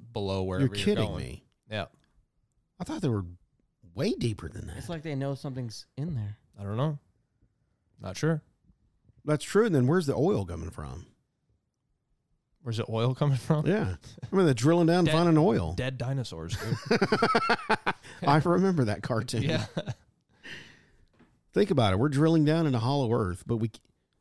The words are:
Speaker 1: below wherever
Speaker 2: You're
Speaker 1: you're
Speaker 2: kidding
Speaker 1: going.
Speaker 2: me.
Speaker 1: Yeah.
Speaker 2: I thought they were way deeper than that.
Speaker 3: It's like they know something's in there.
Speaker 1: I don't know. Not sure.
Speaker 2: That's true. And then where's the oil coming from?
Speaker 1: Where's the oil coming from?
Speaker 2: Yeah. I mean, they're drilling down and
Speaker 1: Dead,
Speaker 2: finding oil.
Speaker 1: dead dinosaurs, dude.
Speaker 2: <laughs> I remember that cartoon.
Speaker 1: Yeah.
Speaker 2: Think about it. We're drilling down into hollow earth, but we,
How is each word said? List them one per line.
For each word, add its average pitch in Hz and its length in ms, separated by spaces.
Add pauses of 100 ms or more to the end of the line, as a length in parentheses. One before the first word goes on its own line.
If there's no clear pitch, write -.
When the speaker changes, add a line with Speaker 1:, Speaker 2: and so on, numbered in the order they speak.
(120)
Speaker 1:
below 95 300
wherever 92 240
Speaker 2:
You're - 80
Speaker 1:
you're - 100
Speaker 2:
kidding 202 240
Speaker 1:
going. 76 160
Speaker 2:
me. - 200 (260)
Speaker 1:
Yeah. 104 160 (920)
Speaker 2:
I 180 40
thought 311 160
they 165 80
were 104 160 (720)
way 180 200
deeper 117 340
than - 180
that. - 100
Speaker 3:
It's - 120
like 165 160
they 156 100
know 139 220
something's 127 500 (100)
in 156 200
there. 107 200 (220)
Speaker 1:
I 101 60
don't 101 120
know. 147 220 (1040)
Not 98 160
sure. 156 260 (840)
Speaker 2:
That's 147 200
true. 214 220
And 190 80
then 127 120
where's 165 200
the 135 100
oil 143 280
coming 85 260
from? 69 360 (1600)
Speaker 1:
Where's 117 160
the 117 120
oil 117 240
coming 139 240
from? 151 280
Speaker 2:
Yeah. 175 280 (380)
I - 40
mean, 185 100
they're 139 80
drilling 160 340
down 170 120
and 170 60
Speaker 1:
Dead, 151 80
Speaker 2:
finding 165 240
oil. 151 360
Speaker 1:
dead 127 220
dinosaurs, 123 600
dude. - 420
Speaker 2:
<laughs> - 1300
I 147 180
remember 175 420
that 104 160
cartoon. 117 420
Speaker 1:
Yeah. 151 220 (1900)
Speaker 2:
Think 190 180
about 113 220
it. 92 60
We're 131 100
drilling 156 360
down 160 220
into 127 120
hollow 123 340
earth, 98 340
but 117 100
we, 110 140 (500)